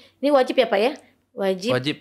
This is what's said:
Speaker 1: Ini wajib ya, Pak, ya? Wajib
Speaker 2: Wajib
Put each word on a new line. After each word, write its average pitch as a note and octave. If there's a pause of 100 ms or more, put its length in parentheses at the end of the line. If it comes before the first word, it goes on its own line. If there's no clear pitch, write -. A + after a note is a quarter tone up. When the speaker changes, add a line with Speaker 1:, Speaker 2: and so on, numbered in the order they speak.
(200)
Speaker 1:
Ini C4+
wajib C4
ya, A3+
Pak, G3+
ya? C#4+ (440)
Wajib F#3+
Speaker 2:
Wajib C#3+